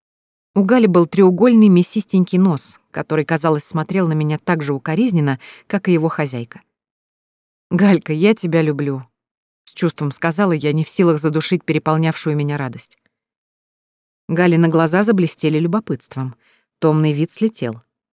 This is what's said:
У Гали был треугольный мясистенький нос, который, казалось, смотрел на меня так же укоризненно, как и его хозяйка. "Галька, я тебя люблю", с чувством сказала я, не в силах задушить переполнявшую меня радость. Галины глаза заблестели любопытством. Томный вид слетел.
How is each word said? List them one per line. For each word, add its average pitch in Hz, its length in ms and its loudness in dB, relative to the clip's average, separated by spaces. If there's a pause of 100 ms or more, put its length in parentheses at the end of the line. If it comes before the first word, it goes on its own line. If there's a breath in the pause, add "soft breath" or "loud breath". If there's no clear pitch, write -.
(560)
У 202 60 2
Гали 226 240 4
был 175 200 4
треугольный 202 600 4
мясистенький 185 720 2
нос, 180 400 0 (140)
который, 151 320 -4
казалось, 156 400 0
смотрел 170 420 -2
на 160 60 0
меня 151 260 -2
так 165 240 -2
же 143 100 -4
укоризненно, 160 680 0 (260 loud breath)
как - 220 -6
и 180 40 4
его 160 160 2
хозяйка. 131 540 -8 (1080)
"Галька, 175 420 2
я 185 220 2
тебя 165 280 -2
люблю", 139 420 -4 (600)
с - 80 -20
чувством 151 400 -4
сказала 175 400 -2
я, 147 200 -2
не 156 120 0
в - 40 -14
силах 170 300 0
задушить 156 460 -2
переполнявшую 156 720 -2
меня 147 200 -4
радость. 131 420 -10 (1300)
Галины 170 400 4
глаза 165 340 2
заблестели 170 560 0
любопытством. 160 800 -6 (420)
Томный 156 340 2
вид 151 200 -4
слетел. 123 500 -6 (320)